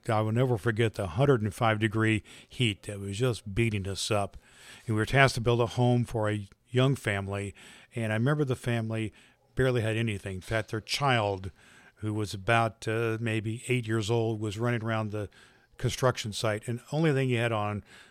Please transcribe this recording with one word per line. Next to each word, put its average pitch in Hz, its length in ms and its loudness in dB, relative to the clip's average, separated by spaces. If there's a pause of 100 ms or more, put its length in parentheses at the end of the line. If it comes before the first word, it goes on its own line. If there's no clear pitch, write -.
I 110 100 4
will 110 140 0
never 123 240 2
forget 113 380 0
the 101 120 -2
hundred 123 340 4
and 104 120 -2
five 110 260 2
degree 110 440 2 (260)
heat 110 340 -2
that 101 160 -10
was 98 180 -6
just 110 380 -2
beating 104 320 0
us 98 240 -4
up. 101 240 0 (500)
And 110 120 0
we - 20 2
were 107 60 2
tasked 135 300 4
to 123 60 -4
build 117 200 2
a 117 60 2
home 123 360 4
for 110 260 -2
a 104 200 -4 (200)
young 131 280 2
family, 98 580 -4 (400)
and 113 160 -2
I 107 60 0
remember 147 260 2
the 127 140 -2
family 110 560 -4 (420)
barely 127 240 2
had 110 160 0
anything. 104 400 -2
In 92 60 -10
fact, 110 300 -4
their 110 100 -4
child, 101 680 0 (440)
who 107 180 -6
was 107 200 -4
about, 113 520 0
uh, 113 360 -2
maybe 110 480 -4
eight 123 180 0
years 110 240 0
old, 113 300 0
was 107 180 -4
running 120 240 -2
around 110 280 -2
the 104 180 -6 (500)
construction 117 540 0
site, 110 340 -4
and 117 120 -4
the - 120 -20
only 156 200 2
thing 135 180 2
he 123 60 2
had 117 160 0
on 104 320 -2 (280)